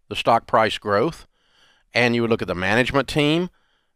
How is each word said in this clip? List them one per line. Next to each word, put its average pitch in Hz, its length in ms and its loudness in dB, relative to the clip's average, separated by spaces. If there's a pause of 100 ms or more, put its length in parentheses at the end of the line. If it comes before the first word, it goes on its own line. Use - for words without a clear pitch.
the 104 80 -10
stock 117 280 0
price 110 320 0
growth, 107 480 -2 (680)
and 120 220 2
you 120 60 0
would 113 80 0
look 113 120 0
at 98 80 -6
the 92 40 -2
management 110 540 0
team, 156 420 0 (460)